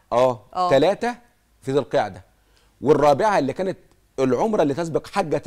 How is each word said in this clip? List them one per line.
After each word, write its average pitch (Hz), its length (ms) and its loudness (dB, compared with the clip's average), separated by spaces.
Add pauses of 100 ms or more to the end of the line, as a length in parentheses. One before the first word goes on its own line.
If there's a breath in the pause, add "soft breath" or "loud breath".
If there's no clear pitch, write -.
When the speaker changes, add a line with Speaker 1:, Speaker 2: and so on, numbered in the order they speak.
(120)
Speaker 1:
آه. 123 280 2 (160)
Speaker 2:
آه. 180 140 -2
Speaker 1:
ثلاثة 196 460 2 (460)
في 135 100 -8
ذو 139 80 0
القعدة. 107 440 -4 (580 soft breath)
والرابعة 147 580 4
اللي 131 140 -2
كانت 185 240 -6 (420)
العمرة 160 420 0
اللي 143 120 0
تسبق 165 340 -6
حجة 156 400 -4